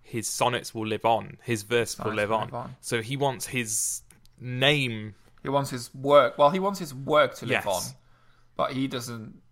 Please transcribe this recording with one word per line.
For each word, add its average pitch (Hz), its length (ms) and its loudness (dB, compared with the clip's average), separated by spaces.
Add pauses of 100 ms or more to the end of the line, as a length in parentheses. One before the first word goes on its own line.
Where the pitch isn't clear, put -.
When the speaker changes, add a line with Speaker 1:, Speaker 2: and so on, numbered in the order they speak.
Speaker 1:
his - 260 -8
sonnets - 480 -2
will 110 100 -4
live 107 200 -2
on, 107 360 2
his 110 220 -2
verse 117 340 0
will - 140 -10
Speaker 2:
Sonnets 107 60 -2
Speaker 1:
live 104 120 0
Speaker 2:
will 110 80 2
Speaker 1:
on. 107 80 0
Speaker 2:
live 131 80 -12
on. 123 280 -10
Speaker 1:
So 117 200 -2
he 127 160 -6
wants 135 300 -2
his - 560 -4 (360)
name. 123 760 0 (260)
Speaker 2:
He 143 80 -6
wants 139 220 0
his 123 240 -10
work. 135 420 6
Well, 143 140 8
he 190 80 -2
wants 196 180 -2
his 143 160 -10
work 139 440 2
to 123 100 -12
live 110 180 0
Speaker 1:
Yes. - 20 0
Speaker 2:
on, 92 140 0 (760)
but 135 160 -2
he 135 140 -2
doesn't. 117 540 -10 (100)